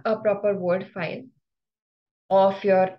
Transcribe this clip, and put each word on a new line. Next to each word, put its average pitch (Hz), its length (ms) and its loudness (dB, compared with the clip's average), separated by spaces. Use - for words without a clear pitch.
a 220 120 -2
proper 202 380 0
Word 180 380 -4
file 180 300 -8
of 190 360 2
your 185 340 4